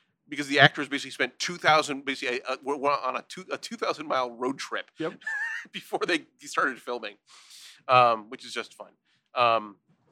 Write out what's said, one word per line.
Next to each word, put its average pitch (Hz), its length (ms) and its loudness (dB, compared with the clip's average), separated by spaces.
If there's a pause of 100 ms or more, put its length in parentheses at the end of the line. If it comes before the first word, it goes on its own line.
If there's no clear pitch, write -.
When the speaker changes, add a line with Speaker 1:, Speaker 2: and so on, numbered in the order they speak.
(280)
Speaker 1:
because 143 180 -6
the 139 140 4
actors 143 280 8
basically 135 220 -6
spent 127 300 -4
two 175 160 -6
thousand, 147 480 2
basically, 131 380 -4
uh, 131 200 -6
were, 139 140 -4
were 143 160 0
on 127 240 -2
a - 120 -6
two, 185 220 -14
a 135 80 -6
two - 180 -12
thousand 160 300 -6
mile 131 240 -2
road 123 280 -4
trip - 400 -8
Speaker 2:
Yep. 165 160 -6 (320)
Speaker 1:
<laughs> - 260 -12
before - 340 -8
they 160 180 0 (160)
started 139 400 -4
filming, 110 360 -8 (720)
um, 117 420 6
which 127 160 -16
is 113 80 -14
just 113 200 -8
fun. 92 180 -18 (420)
Um, 113 420 2 (360)